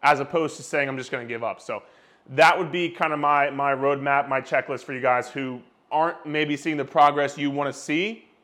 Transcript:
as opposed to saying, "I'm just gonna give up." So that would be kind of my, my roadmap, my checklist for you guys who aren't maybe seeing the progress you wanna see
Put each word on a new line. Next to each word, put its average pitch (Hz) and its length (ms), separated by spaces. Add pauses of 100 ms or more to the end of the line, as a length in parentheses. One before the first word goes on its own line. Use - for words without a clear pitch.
as 139 180
opposed 151 360
to 147 60
saying, 143 260
"I'm 135 80
just 127 140
gonna 123 160
give 117 180
up." 110 160
So 107 220 (480)
that 160 280
would 165 140
be 175 160
kind 160 240
of 147 60
my, 147 320
my 139 240
roadmap, 139 520
my 135 140
checklist 131 440
for 139 100
you 123 80
guys 123 260
who 131 320 (320)
aren't 160 320
maybe 147 320
seeing 151 220
the 135 80
progress 143 500
you 143 140
wanna 139 240
see 190 500 (200)